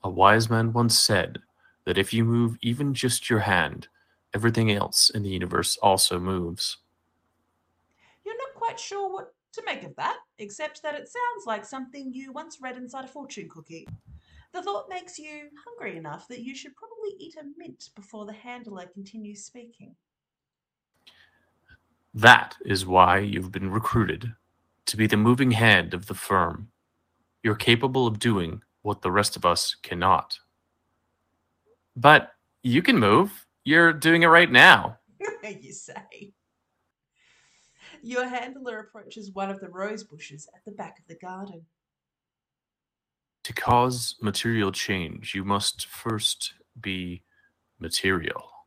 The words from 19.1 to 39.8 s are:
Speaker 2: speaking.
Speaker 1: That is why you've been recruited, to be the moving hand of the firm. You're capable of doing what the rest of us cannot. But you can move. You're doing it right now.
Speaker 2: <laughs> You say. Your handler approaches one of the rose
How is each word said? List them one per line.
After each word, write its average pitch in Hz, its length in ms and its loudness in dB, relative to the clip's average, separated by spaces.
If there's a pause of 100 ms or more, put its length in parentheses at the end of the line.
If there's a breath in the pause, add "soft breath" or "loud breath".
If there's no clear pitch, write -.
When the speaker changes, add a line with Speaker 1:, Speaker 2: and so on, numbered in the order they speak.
Speaker 2:
speaking. 240 500 -20 (2250 soft breath)
Speaker 1:
That 113 520 6
is 95 200 -2
why 92 340 6
you've 101 320 -6
been 95 200 -6
recruited, 113 600 -4 (540)
to - 100 -8
be 110 100 2
the 104 100 2
moving 123 340 4
hand 104 420 4
of 90 140 -10
the 104 60 -10
firm. 92 560 -2 (720)
You're 107 120 0
capable 127 520 2
of 107 120 -4
doing 95 420 -2 (220)
what 104 180 -6
the 95 100 -2
rest 101 240 0
of 90 100 -6
us 85 360 0
cannot. 90 560 0 (1600)
But 143 380 6 (300)
you 123 180 2
can 233 160 4
move. 185 480 4 (180)
You're 165 300 6
doing 165 300 4
it 170 40 6
right 165 240 8
now. 139 460 10 (220)
Speaker 2:
<laughs> - 240 -10
You 165 300 -16
say. - 580 -20 (1700 soft breath)
Your 247 240 -6
handler 247 520 -10
approaches 208 520 -20
one 196 180 -8
of 190 100 -10
the 190 100 -16
rose 196 340 -10